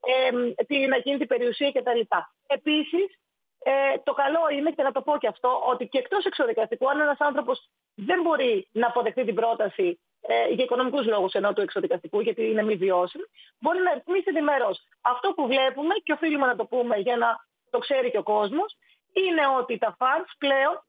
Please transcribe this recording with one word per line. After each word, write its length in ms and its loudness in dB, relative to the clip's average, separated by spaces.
εμ, 500 0
την 260 2
ακίνητη 320 0
περιουσία 460 0
κτλ. 300 0
Επίσης, 600 0
ε, 400 2
το 100 -2
καλό 380 2
είναι, 200 -2
και 120 -2
να 80 0
το 100 -4
πω 160 0
και 100 -2
αυτό, 380 0
ότι 220 0
και 100 -2
εκτός 280 0
εξωδικαστικού, 640 0
αν 100 0
ένας 200 0
άνθρωπος 500 -2
δεν 260 0
μπορεί 500 0
να 160 0
αποδεχτεί 380 0
την 100 -2
πρόταση, 640 0
ε, 320 0
για 100 0
οικονομικούς 420 0
λόγους, 280 0
ενώ 200 2
του 80 0
εξωδικαστικού, 580 -2
γιατί 260 -2
είναι 180 0
μη 120 0
βιώσιμη, 480 0
μπορεί 200 0
να 140 2
ρυθμίσει 380 -2
διμερώς. 520 0
Αυτό 320 0
που 140 -2
βλέπουμε, 460 0
και 80 -4
οφείλουμε 340 0
να 100 2
το 100 -4
πούμε 320 0
για 200 0
να 280 0
το 80 -2
ξέρει 340 0
και 60 -2
ο 60 -2
κόσμος, 540 -2
είναι 280 2
ότι 180 -4
τα 220 -2
funds 380 0
πλέον 520 0